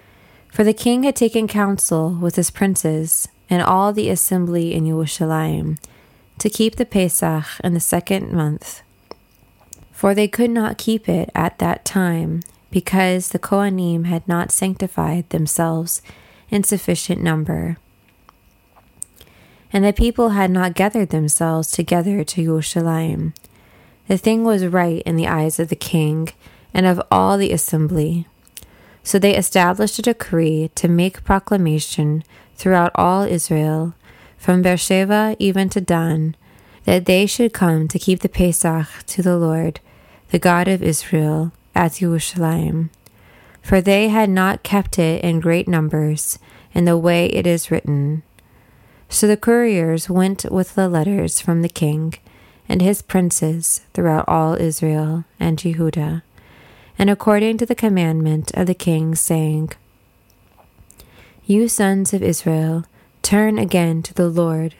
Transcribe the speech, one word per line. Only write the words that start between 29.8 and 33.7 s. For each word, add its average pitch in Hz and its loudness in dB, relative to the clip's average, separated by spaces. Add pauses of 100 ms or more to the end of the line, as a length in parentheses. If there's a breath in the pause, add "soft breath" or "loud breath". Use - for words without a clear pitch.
a 220 -6
decree 160 0
to - 0
make 175 2
proclamation 160 0 (320 soft breath)
throughout 180 2
all 185 2
Israel, 160 -2 (420 loud breath)